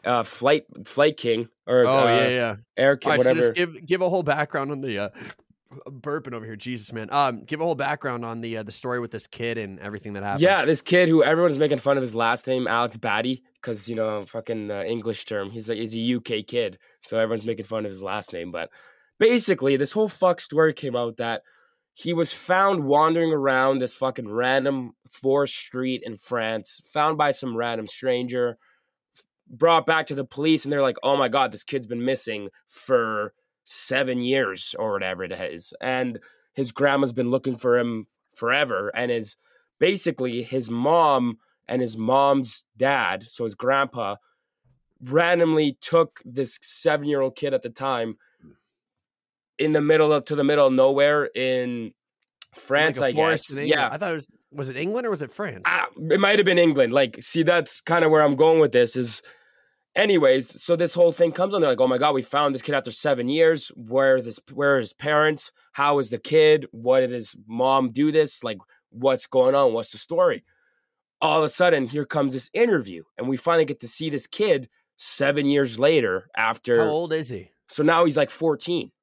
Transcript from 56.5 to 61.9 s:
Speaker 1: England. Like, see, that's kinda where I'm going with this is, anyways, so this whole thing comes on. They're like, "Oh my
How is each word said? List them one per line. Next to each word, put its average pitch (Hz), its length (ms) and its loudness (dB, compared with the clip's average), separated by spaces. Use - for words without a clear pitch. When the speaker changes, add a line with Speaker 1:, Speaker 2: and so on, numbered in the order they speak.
Speaker 1:
England. 139 360 4
Like, 135 280 2
see, 165 200 -2
that's 170 400 0
kinda 170 260 2
where 156 140 6
I'm 143 140 4
going 160 240 6
with 139 120 4
this 123 240 4
is, 117 260 -4
anyways, 151 680 2
so 170 140 0
this 165 180 -2
whole 170 180 4
thing 170 200 2
comes 190 220 -2
on. 196 60 2
They're 151 100 4
like, 123 100 0
"Oh 131 60 6
my 127 120 2